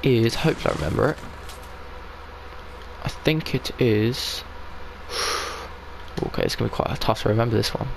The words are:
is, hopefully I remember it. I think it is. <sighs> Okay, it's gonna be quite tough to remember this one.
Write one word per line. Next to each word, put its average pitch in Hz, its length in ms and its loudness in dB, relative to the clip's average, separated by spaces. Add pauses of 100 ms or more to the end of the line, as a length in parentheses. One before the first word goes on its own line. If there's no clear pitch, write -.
is, 117 320 6
hopefully - 380 4
I - 40 -2
remember - 340 2
it. - 60 -4 (1900)
I - 20 0
think - 480 0
it - 240 -2
is. 113 640 4 (680)
<sighs> - 140 -2 (960)
Okay, - 220 0
it's - 120 2
gonna 110 140 0
be - 60 -6
quite - 240 0
tough - 240 2
to 113 60 4
remember 113 260 4
this 113 180 2
one. - 240 -2